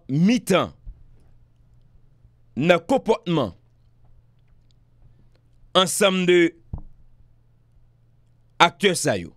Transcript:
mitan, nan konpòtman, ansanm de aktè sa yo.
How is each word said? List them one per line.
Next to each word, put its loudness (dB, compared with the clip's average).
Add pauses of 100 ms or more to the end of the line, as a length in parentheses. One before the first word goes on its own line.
mitan, 0 (1900)
nan 2
konpòtman, -2 (2250)
ansanm 0
de 4 (2250)
aktè 2
sa -2
yo. -12